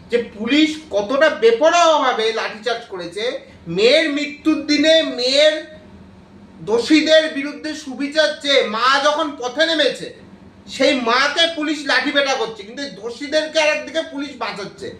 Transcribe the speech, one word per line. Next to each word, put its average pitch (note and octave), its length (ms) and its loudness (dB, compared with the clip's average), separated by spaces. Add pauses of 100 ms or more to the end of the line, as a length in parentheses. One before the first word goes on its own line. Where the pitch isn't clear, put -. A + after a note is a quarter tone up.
যে A#3+ 100 0 (180)
পুলিশ C#4+ 340 2 (200)
কতটা B3+ 380 2 (120)
বেপরোয়াভাবে C#4 920 4
লাঠিচার্জ G#3+ 580 -6
করেছে। F#3 340 -8 (440)
মেয়ের B3 440 4
মৃত্যুর D4 540 -2
দিনে D4 280 4 (240)
মেয়ের C#4+ 360 2 (1040)
দোষীদের D4+ 640 4 (100)
বিরুদ্ধে C#4+ 400 -8
সুবিচার C#4+ 540 -2 (120)
চেয়ে C#4 200 2 (140)
মা A#3+ 140 0 (160)
যখন D4+ 220 2 (120)
পথে B3 280 -2
নেমেছে, D4 400 -2 (680)
সেই C#4 260 2
মাকে C4+ 440 2 (100)
পুলিশ D4+ 320 -4
লাঠি B3+ 260 0
পেটা C#4 220 0
করছে, A3 280 -6
কিন্তু A#3+ 200 -12 (140)
দোষীদেরকে D4 640 -4
আর D4+ 120 2
একদিকে D4 380 -4
পুলিশ C#4 220 -10 (100)
বাঁচাচ্ছে। F#3+ 440 -10 (140)